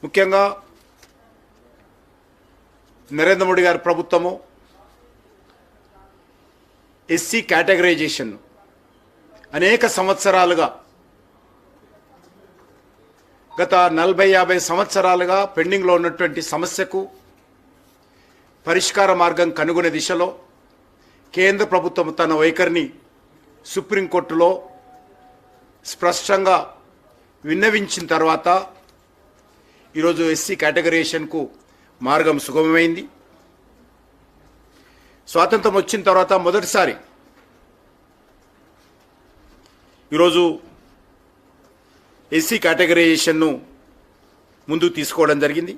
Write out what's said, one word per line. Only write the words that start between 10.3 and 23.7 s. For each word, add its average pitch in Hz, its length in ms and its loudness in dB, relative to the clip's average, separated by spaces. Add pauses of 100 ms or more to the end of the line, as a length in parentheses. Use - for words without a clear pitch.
గత - 220 -2 (260)
నలభై, 185 360 2
యాభై 180 220 2 (100)
సంవత్సరాలుగా 185 720 0 (180)
పెండింగ్లో 180 420 0
ఉన్నటువంటి 170 440 -4 (100)
సమస్యకు 180 480 -6 (1700)
పరిష్కార 185 440 2 (120)
మార్గం 170 260 2 (100)
కనుగొనే 165 380 0
దిశలో 175 320 -2 (1080)
కేంద్ర 196 380 2
ప్రభుత్వం 175 360 -2 (120)
తన 160 120 0 (100)
వైఖరిని 165 420 0 (840)
సుప్రీంకోర్టులో 180 840 -2 (1400)